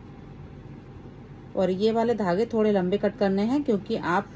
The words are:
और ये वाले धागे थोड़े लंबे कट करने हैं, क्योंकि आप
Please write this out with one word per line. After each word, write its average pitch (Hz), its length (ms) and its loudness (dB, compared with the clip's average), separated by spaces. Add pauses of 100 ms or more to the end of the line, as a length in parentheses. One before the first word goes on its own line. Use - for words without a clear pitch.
(1600)
और 185 160 4
ये 208 200 2
वाले 233 240 2
धागे 202 300 2
थोड़े 214 260 4
लंबे 190 260 2
कट 202 200 0
करने 196 260 4
हैं, 277 180 2
क्योंकि 220 340 0
आप 180 400 0